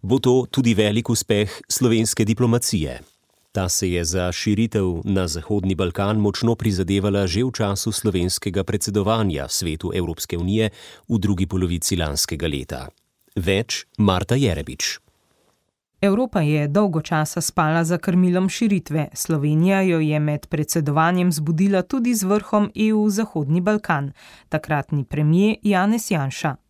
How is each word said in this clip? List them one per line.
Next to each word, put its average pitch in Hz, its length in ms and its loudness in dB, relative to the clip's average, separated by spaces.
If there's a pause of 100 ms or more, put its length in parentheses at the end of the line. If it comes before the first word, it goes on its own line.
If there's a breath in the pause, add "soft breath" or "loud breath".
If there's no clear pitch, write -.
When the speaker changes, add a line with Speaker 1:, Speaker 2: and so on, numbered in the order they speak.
Speaker 1:
bo 113 160 2
to 127 160 4 (160)
tudi 117 240 2
velik 107 400 2
uspeh 104 400 0 (140)
slovenske 113 560 2
diplomacije. 107 760 0 (540)
Ta 92 160 -2
se 92 240 -2
je 87 120 0
za 90 280 -2
širitev 104 580 0 (140)
na 95 240 0
Zahodni 92 500 -2
Balkan 98 400 0
močno 107 400 0
prizadevala 98 680 0
že 95 180 0
v 127 100 -4
času 101 380 -2
slovenskega 92 720 -2
predsedovanja 101 840 0
Svetu 82 460 -4
Evropske 85 440 -4
unije 104 320 0 (380 loud breath)
v 117 100 0
drugi 95 280 0
polovici 87 500 -2
lanskega 78 540 -4
leta. 67 380 -8 (480)
Več 95 500 -2 (120)
Marta 98 360 2
Jerebič. 101 640 -2 (1040)
Speaker 2:
Evropa 208 360 0
je 147 280 0
dolgo 170 320 2
časa 156 400 -2
spala 165 440 0
za 170 140 0
krmilom 185 500 2
širitve. 165 680 -2
Slovenija 160 680 2
jo 175 200 2
je 151 200 0
med 151 260 -2
predsedovanjem 160 840 0
zbudila 175 500 2
tudi 247 320 0
z 190 140 -2
vrhom 208 460 0
E 220 180 2
U 214 180 2
Zahodni 175 500 0
Balkan. 175 520 -2 (360 loud breath)
Takratni 151 560 -2
premier 165 580 2
Janez 208 480 2
Janša. 139 460 -2 (140)